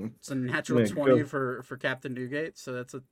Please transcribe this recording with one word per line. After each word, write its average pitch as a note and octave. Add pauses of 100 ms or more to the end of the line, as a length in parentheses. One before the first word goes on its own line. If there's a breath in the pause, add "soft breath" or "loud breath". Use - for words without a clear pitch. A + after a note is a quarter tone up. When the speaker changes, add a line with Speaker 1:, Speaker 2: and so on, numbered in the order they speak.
(180)
Speaker 1:
It's -
a C#3+
natural B2+
Speaker 2:
Man, A2
Speaker 1:
twenty C#3
Speaker 2:
go. C#3+
Speaker 1:
for, B2+
for B2+
Captain C3
Newgate, B2+
so -
that's B2
a C3+